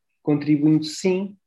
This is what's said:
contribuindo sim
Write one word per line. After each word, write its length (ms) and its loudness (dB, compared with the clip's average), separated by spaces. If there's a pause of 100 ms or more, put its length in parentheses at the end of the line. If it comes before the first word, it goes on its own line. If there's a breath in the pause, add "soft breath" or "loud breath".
(220)
contribuindo 640 2
sim 520 -4 (100)